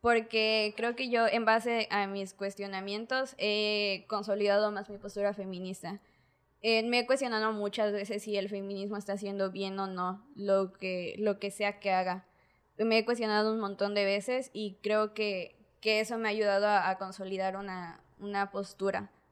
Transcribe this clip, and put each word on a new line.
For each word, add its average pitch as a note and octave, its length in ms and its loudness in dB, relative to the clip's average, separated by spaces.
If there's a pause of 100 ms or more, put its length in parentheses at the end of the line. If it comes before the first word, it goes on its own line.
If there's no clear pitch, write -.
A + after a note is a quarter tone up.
porque A3 760 2
creo A#3 180 -2
que B3+ 140 -4
yo, A#3 180 4
en A3+ 180 2
base A3+ 440 2
a G3+ 180 0
mis G3 260 -6
cuestionamientos, G3+ 1040 -4
he G#3 680 0
consolidado G#3 640 2
más G#3 180 -8
mi G3+ 80 -12
postura G3+ 360 -2
feminista. F#3+ 680 -8 (600)
Eh, A3+ 220 4
me A#3+ 160 2
he A#3 60 0
cuestionado A#3+ 480 2
muchas G#3 400 0
veces G#3 300 -4
si G#3+ 140 -4
el F#3+ 120 -2
feminismo G3+ 480 -6
está G3+ 160 -4
haciendo G3 380 -2
bien F#3+ 280 -4
o G3 80 -2
no F#3 380 -4 (100)
lo G3 380 2
que, F#3 440 -6
lo G3+ 220 0
que G3+ 120 -4
sea G3+ 280 -2
que G3 120 0
haga. F#3 340 0 (520)
Me A3+ 220 4
he A3 60 0
cuestionado A3 480 2
un A3 60 -2
montón G3+ 360 -2
de G3+ 100 4
veces A3+ 480 0
y G#3 280 -6
creo G#3+ 320 2
que, G#3 420 -4 (260)
que A3 180 4
eso A3+ 180 -2
me A3+ 100 -2
ha G#3+ 40 2
ayudado G#3 360 4
a, G3 220 4
a F#3 80 0
consolidar F#3+ 600 -4
una, F#3 440 -8 (180)
una G3 320 -4
postura. G3 600 -4 (200)